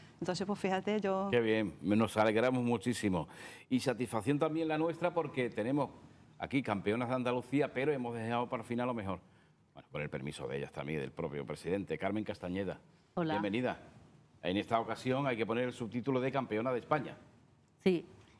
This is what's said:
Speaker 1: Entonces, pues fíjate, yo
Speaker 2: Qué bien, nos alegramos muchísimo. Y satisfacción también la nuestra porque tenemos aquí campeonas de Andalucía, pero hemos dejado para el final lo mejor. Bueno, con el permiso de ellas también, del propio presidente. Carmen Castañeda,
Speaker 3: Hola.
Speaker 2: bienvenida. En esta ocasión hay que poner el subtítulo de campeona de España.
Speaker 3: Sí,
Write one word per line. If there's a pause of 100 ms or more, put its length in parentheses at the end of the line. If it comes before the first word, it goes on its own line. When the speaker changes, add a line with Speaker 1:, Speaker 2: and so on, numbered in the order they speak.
(220)
Speaker 1:
Entonces,
pues
fíjate,
yo
Speaker 2:
Qué
bien,
nos
alegramos
muchísimo. (420)
Y
satisfacción
también
la
nuestra
porque
tenemos (500)
aquí
campeonas
de
Andalucía,
pero
hemos
dejado
para
el
final
lo
mejor. (540)
Bueno,
con
el
permiso
de
ellas
también,
del
propio
presidente.
Carmen
Castañeda, (360)
Speaker 3:
Hola.
Speaker 2:
bienvenida. (640)
En
esta
ocasión
hay
que
poner
el
subtítulo
de
campeona
de
España. (680)
Speaker 3:
Sí, (340)